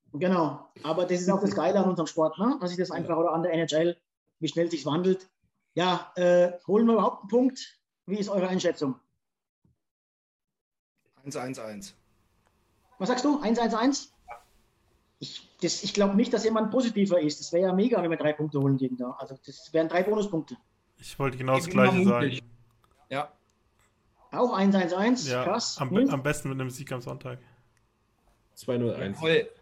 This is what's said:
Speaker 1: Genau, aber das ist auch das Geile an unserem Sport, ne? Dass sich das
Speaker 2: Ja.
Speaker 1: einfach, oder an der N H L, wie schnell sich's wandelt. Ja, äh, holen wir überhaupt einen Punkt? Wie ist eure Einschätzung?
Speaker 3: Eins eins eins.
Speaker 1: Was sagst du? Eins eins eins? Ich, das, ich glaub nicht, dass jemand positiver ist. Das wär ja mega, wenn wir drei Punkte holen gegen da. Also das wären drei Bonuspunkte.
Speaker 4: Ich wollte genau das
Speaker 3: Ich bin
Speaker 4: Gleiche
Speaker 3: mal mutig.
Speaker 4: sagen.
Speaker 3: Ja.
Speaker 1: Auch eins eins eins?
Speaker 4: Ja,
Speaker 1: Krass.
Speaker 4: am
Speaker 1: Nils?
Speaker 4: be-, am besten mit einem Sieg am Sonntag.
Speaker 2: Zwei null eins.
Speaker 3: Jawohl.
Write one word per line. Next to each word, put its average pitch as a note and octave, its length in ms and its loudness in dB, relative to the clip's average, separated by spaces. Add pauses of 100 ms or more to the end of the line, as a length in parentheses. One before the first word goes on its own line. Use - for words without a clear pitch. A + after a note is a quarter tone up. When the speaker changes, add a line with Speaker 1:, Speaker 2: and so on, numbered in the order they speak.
(120)
Speaker 1:
Genau, D#3+ 560 0 (160)
aber D#3+ 220 0
das F3+ 160 0
ist F3+ 60 -2
auch G3 120 2
das G3 160 -2
Geile F3+ 240 2
an F#3 100 2
unserem E3 160 -2
Sport, D#3 320 -2
ne? A#3+ 220 0
Dass F3+ 100 -4
sich F3 80 -10
das E3+ 120 -2
Speaker 2:
Ja. D#3 40 -8
Speaker 1:
einfach, E3 220 -4
oder E3 160 0
an E3+ 100 -2
der D3+ 100 0
N E3 140 0
H D3+ 100 -2
L, E3+ 200 2 (420)
wie D#3 80 -4
schnell E3 240 0
sich's D3 160 -4
wandelt. F3+ 420 0 (460)
Ja, F3 400 0
äh, F3 380 4 (160)
holen A3 180 4
wir A#3 60 6
überhaupt A3 300 2
einen G3 80 -12
Punkt? B3 500 0 (260)
Wie G3+ 120 -4
ist G3+ 100 -4
eure F#3+ 180 0
Einschätzung? E3+ 480 0 (2250)
Speaker 3:
Eins C#3+ 120 -10
eins B2+ 220 -8
eins. G#2+ 380 -14 (1040)
Speaker 1:
Was F#3+ 100 -4
sagst B3 160 0
du? C#4+ 160 2
Eins A3+ 180 0
eins A3+ 160 2
eins? B3+ 400 0 (1080)
Ich, - 280 -16 (140)
das, E3+ 200 -2
ich G3 120 -6
glaub G3+ 200 2
nicht, A#3+ 200 2
dass G#3 100 0
jemand A3 260 0
positiver G3+ 480 2
ist. D3+ 220 -2
Das - 140 -12
wär F3 60 4
ja F#3 120 2
mega, G3+ 300 2
wenn E3+ 80 -2
wir D#3+ 80 -2
drei D3+ 160 0
Punkte D3+ 260 -2
holen C#3 160 2
gegen B2+ 220 -4
da. B2 140 -6
Also C3 340 -14
das - 260 -20
wären D#3+ 160 2
drei E3+ 140 0
Bonuspunkte. G3 560 -2 (400)
Speaker 4:
Ich - 200 -18
wollte B2+ 200 -2
genau C3 160 0
das C3 120 0
Speaker 3:
Ich - 60 -8
bin C3 100 6
Speaker 4:
Gleiche B2+ 220 6
Speaker 3:
mal A#2+ 160 4
mutig. C3 200 -2
Speaker 4:
sagen. - 100 -20 (580)
Speaker 3:
Ja. C#3+ 240 -6 (1000)
Speaker 1:
Auch A#3+ 200 2
eins G3 220 4
eins F3+ 180 2
eins? G3+ 380 0
Speaker 4:
Ja, B2+ 140 0
Speaker 1:
Krass. G#3+ 340 -4
Speaker 4:
am C#3 100 -4
Speaker 1:
Nils? A#3 200 2
Speaker 4:
be-, - 40 0
am C3+ 100 -2
besten C#3+ 280 -2
mit C3 100 -6
einem B2+ 80 -4
Sieg C3+ 240 -12
am B2+ 80 -8
Sonntag. C3 380 -12 (1120)
Speaker 2:
Zwei - 240 -6
null A#2+ 160 0
eins. G2 240 -6
Speaker 3:
Jawohl. D#3+ 320 0 (140)